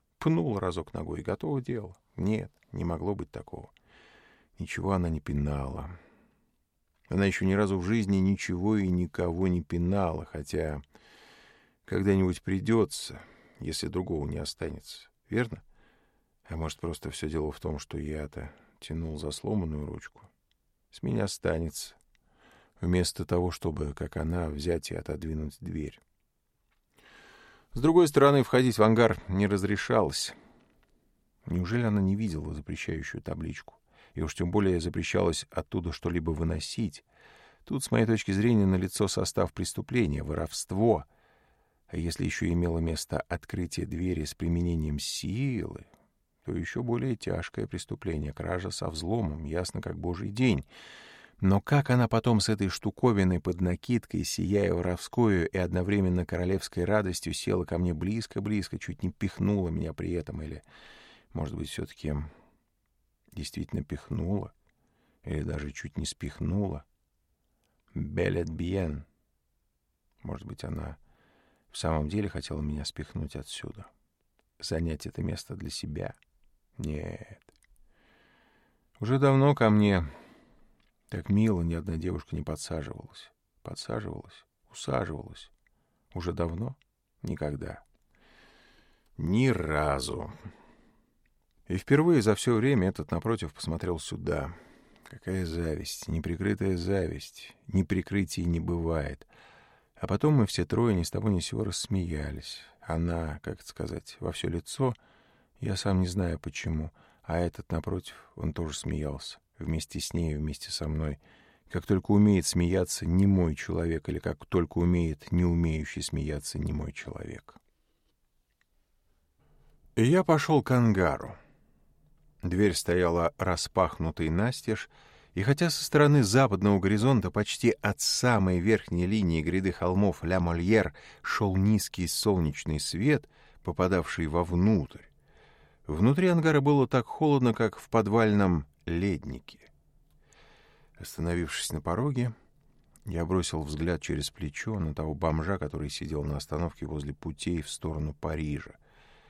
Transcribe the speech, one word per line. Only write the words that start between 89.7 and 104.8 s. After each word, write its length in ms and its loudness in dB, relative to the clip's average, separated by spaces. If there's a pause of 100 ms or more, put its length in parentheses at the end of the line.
И 100 -2
впервые 440 6
за 140 4
все 200 2
время 340 4
этот, 220 -6
напротив, 420 -4
посмотрел 460 -4
сюда. 540 -4 (500)
Какая 420 -6
зависть, 640 -4
неприкрытая 680 -2
зависть. 800 -4 (120)
Ни 160 2
прикрытия 640 -2
не 140 0
бывает. 680 -2 (680)
А 120 -6
потом 280 2
мы 100 6
все 200 -2
трое 300 2
ни 80 2
с 80 -6
того 180 0
ни 100 2
с 80 -4
сего 160 -2
рассмеялись. 960 -4 (200)
Она, 640 -2
как 120 -6
это 120 -20
сказать, 520 -10
во 120 -6
все 160 -6
лицо, 460 -2 (640)